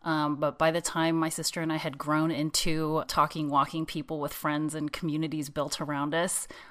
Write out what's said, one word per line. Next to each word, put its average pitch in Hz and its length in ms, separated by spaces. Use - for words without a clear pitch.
Um, 151 300
but 143 240
by 160 140
the 170 80
time 165 340
my 160 140
sister 165 320
and 160 120
I 156 40
had 156 200
grown 156 360
into 156 760
talking, 151 420
walking 143 380
people 156 320
with 147 140
friends 151 420
and 151 180
communities 156 560
built 147 320
around 147 320
us, 170 360